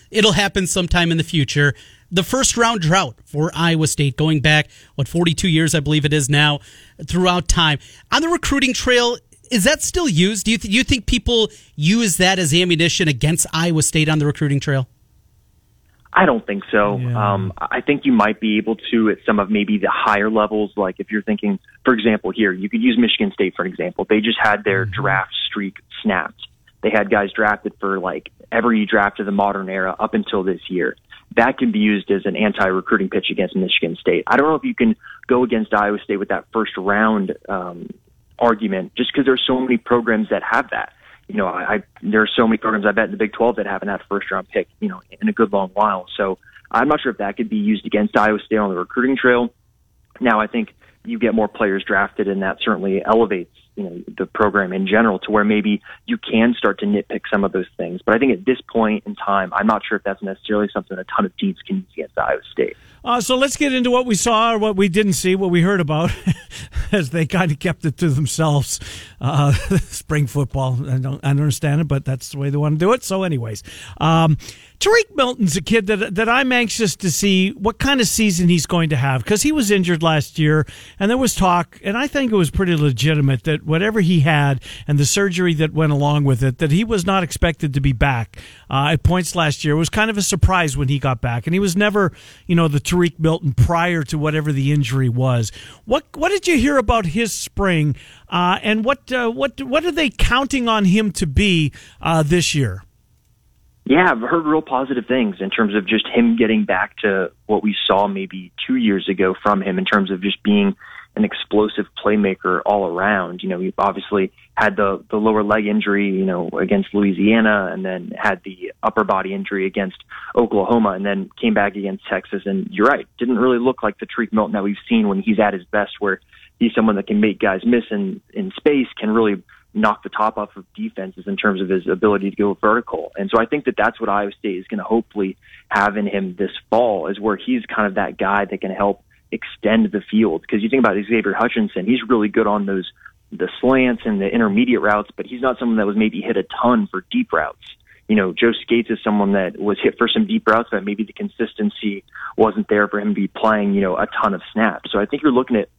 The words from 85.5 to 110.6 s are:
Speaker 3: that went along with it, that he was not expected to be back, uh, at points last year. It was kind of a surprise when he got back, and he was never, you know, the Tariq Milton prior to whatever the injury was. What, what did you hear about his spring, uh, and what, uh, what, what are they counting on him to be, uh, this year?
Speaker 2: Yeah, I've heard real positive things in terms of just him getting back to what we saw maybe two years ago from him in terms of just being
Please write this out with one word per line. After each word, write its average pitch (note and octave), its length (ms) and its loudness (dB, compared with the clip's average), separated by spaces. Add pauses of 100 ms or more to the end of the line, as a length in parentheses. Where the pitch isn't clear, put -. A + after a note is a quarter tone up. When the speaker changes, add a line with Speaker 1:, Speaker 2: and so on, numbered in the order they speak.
Speaker 3:
that D#3 180 0
went D#3 180 2
along D3 320 2
with C3+ 200 2
it, C3 140 0
that D#3 140 0
he F#3 120 4
was G#3+ 220 -2
not F#3+ 180 2
expected D#3 500 -2
to C#3 80 0
be C3+ 120 2
back, A#2+ 440 -2 (320)
uh, C#3 220 2
at D#3+ 120 0
points F3+ 320 2
last D#3 280 0
year. D3+ 120 2
It D#3 40 2
was E3 100 0
kind G#3+ 200 0
of G#3+ 80 -4
a G#3 40 -2
surprise F3 540 2
when C#3+ 120 0
he C#3+ 120 0
got B2+ 220 -2
back, A#2+ 260 -4
and D#3+ 60 -2
he F#3 60 2
was F#3+ 180 0
never, G3+ 340 2 (340)
you F3+ 100 0
know, E3 120 4
the C#3+ 140 0
Tariq F3 360 0
Milton D#3+ 360 0
prior E3+ 500 2
to D#3 140 -6
whatever D3+ 340 -2
the C3+ 200 0
injury C3 380 0
was. A#2+ 420 0 (340)
What, C4+ 180 0 (120)
what D#4 140 0
did G4 180 0
you E4+ 100 4
hear C4+ 200 2
about A3+ 300 2
his G3+ 260 -2
spring, E3 640 0 (340)
uh, F3+ 320 2
and A3 220 0
what, C4+ 280 -2
uh, A#3+ 200 0
what, C4+ 300 -4
what C#4 240 0
are F4 60 0
they D4 180 0
counting B3+ 580 2
on A3 160 2
him G3+ 300 4
to G3 120 -2
be, E3 460 2 (300)
uh, D#3+ 220 2
this D#3+ 300 2
year? G#2+ 300 -2 (1040)
Speaker 2:
Yeah, E3+ 240 4
I've A#2 80 -2
heard D#3+ 260 -2
real D#3 180 2
positive C3 420 -4
things A#2+ 340 0
in G2 120 -4
terms G#2+ 240 0
of G2 100 0
just G#2+ 220 0
him A#2 300 4
getting A2 280 2
back G2 380 -4
to F#2+ 280 0 (140)
what G#2+ 160 0
we G#2 140 0 (100)
saw G2+ 220 4
maybe F#2+ 440 -8 (140)
two C3 120 0
years G2+ 300 2
ago F#2 360 0
from G2+ 180 2
him F#2+ 160 -4
in F#2+ 80 -2
terms G2 240 0
of F#2 140 -4
just - 180 -4
being G3 340 2 (400)